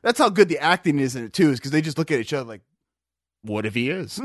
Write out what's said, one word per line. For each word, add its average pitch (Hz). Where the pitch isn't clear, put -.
that's 233
how 269
good 190
the 151
acting 160
is 135
in 123
it, 110
too, 175
is 131
'cause 135
they 151
just 156
look 156
at 139
each 110
other 135
like, 110
"What 107
if 104
he 120
is?" 175